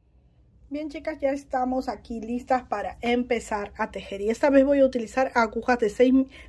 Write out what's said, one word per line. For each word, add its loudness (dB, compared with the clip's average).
Bien -8
chicas, -10
ya 0
estamos -2
aquí -10
listas -2
para -6
empezar -2
a -4
tejer -10
y -2
esta 2
vez 8
voy 4
a 8
utilizar -2
agujas 0
de 0
seis, 4